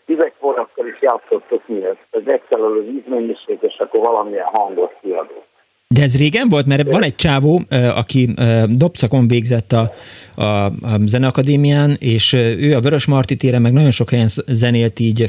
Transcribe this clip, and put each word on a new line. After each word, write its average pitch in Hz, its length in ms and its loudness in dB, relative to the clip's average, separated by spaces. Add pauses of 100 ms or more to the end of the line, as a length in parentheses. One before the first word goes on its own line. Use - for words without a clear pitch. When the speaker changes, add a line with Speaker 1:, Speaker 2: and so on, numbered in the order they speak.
Speaker 1:
üvegporakkal 135 800 -4
is 110 140 -14
játszottuk 110 680 -2
mi 101 160 -6
ezt. 95 260 -6
Ez 113 140 -4
megfelelő 113 600 -2
vízmennyiség, 117 760 -6
és - 180 -4
akkor 110 220 -4
valamilyen 104 440 -2
hangot 95 580 -4
kiadott. 90 440 -8 (480)
Speaker 2:
De 139 80 4
ez 131 160 0
régen 196 300 0
volt? 147 180 2
Mert 143 260 0
van 208 100 2
egy 143 120 -2
csávó, 151 460 2 (100)
ö, 135 60 -2 (200)
aki, 123 320 0 (100)
ö, 113 300 2
Dobcakon 127 600 2
végzett 120 440 0
a, 113 100 2 (600)
a, - 20 -2 (200)
a 101 60 0 (360)
Zeneakadémián, 143 920 2
és, 113 340 0
ö, 135 40 2
ő 123 400 2
a 117 40 2
Vörösmarty 139 560 0
téren, 123 260 0
meg 120 100 4
nagyon 147 180 4
sok - 200 -2
helyen 113 180 2
sz-, - 180 -4
zenélt 117 520 0
így 113 300 0